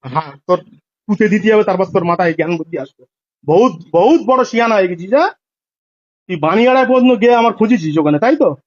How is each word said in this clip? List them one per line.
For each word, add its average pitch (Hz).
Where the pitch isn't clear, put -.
হ্যাঁ, 143
তোর 180
কুচে 214
দিতে 214
হবে, 214
তারপর 190
তোর 180
মাথায় 170
জ্ঞান 165
বুদ্ধি 160
আসবে। 135
বহুত, 190
বহুত 240
বড় 254
শিয়ানা 233
হয়ে 190
গেছিস, 180
হ্যাঁ? 330
তুই 180
বানিয়াড়ায় 233
পর্যন্ত 254
গিয়ে 240
আমার 233
খুঁজেছিস 175
ওখানে, 151
তাই 247
তো? 196